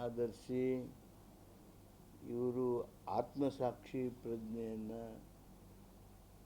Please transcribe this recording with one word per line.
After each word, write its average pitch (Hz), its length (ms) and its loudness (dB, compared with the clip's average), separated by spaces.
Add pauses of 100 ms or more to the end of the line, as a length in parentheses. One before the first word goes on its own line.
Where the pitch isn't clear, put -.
ಆಧರಿಸಿ, 123 920 4 (1400)
ಇವರು 123 580 4 (200)
ಆತ್ಮಸಾಕ್ಷಿ 127 1000 4
ಪ್ರಜ್ಞೆಯನ್ನು, 113 1080 -2 (1300)